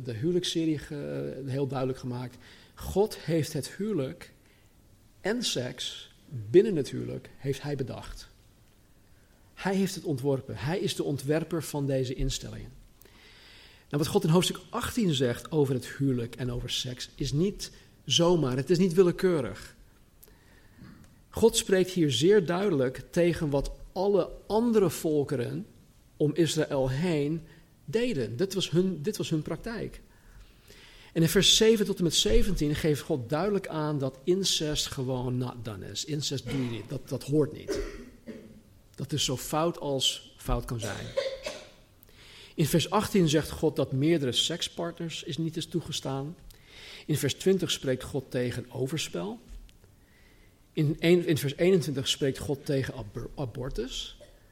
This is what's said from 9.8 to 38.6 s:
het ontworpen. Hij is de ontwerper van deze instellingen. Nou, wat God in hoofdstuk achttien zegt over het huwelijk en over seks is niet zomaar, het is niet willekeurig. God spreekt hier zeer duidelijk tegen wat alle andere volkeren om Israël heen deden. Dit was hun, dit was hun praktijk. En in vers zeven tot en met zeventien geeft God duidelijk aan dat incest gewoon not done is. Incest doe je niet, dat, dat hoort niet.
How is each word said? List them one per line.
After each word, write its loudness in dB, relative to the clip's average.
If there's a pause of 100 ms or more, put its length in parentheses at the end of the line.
het -10
ontworpen. -2
Hij -2
is -2
de -4
ontwerper 0
van -4
deze 0
instellingen. -4 (1160)
Nou, 0
wat -2
God 2
in 4
hoofdstuk 4 (100)
achttien 0
zegt 0
over 2
het -4 (120)
huwelijk 0
en -4
over -6
seks -6
is -4
niet 0 (340)
zomaar, 4
het 0
is 6
niet 4
willekeurig. 2 (1500)
God 4
spreekt 2
hier 2
zeer 6
duidelijk 0
tegen 2
wat 0 (220)
alle 2 (160)
andere 4
volkeren -2 (500)
om 2
Israël 2
heen 0 (480)
deden. 0
Dit -2
was 0
hun, 2
dit -4
was -4
hun 0
praktijk. -8 (1120)
En 2
in 4
vers 6
zeven 6
tot -2
en 0
met 2
zeventien 4
geeft 2
God -4
duidelijk 0
aan -2
dat -4
incest 0
gewoon -2
not -4
done -10
is. -8
Incest -4
doe 0
je -4
niet, -8
dat, -8
dat -6
hoort 2
niet. -6 (1120)